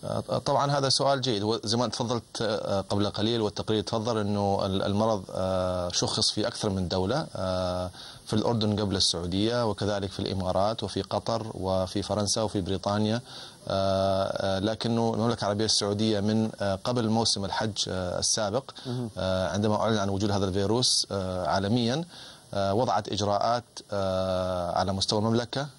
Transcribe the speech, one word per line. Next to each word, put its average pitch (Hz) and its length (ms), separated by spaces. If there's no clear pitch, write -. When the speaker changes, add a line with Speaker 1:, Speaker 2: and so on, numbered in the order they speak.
Speaker 1:
آه، 110 340
طبعًا 139 340
هذا 135 180
سؤال 135 320
جيد. 113 220
هو 110 200
زي 113 140
ما 123 100
تفضلت، 117 360
آه، 101 400
قبل 101 280
قليل، 113 320
والتقرير 104 420
تفضل 113 340
إنه 101 480
ال-، 95 160
المرض، 104 500
آه، 92 580
شخص - 420
في 104 160
أكثر - 220
من 95 180
دولة، 95 480
آه، 92 560
في - 80
الأردن 107 460
قبل 98 160
السعودية، 98 760
وكذلك 98 420
في - 80
الإمارات، 95 640
وفي 98 180
قطر، 110 520
وفي 95 480
فرنسا، 101 400
وفي 104 200
بريطانيا. 104 600
آه، 98 880
آه، - 20
لكنه 113 540
المملكة 113 280
العربية 104 240
السعودية 104 540
من، 110 300
آه، 98 140
قبل 120 340
موسم 110 360
الحج، 107 440
آه، 90 300
السابق، 107 520
Speaker 2:
مهم. 123 320
Speaker 1:
آه، 92 320
عندما 104 260
أعلن 107 220
عن 101 120
وجود 98 220
هذا 101 140
الفيروس، 101 680
آه، 92 360
عالميًا، 117 580
آه، 98 200
وضعت 110 380
إجراءات، 104 520
آه، 92 800
على 95 220
مستوى 98 260
المملكة 117 480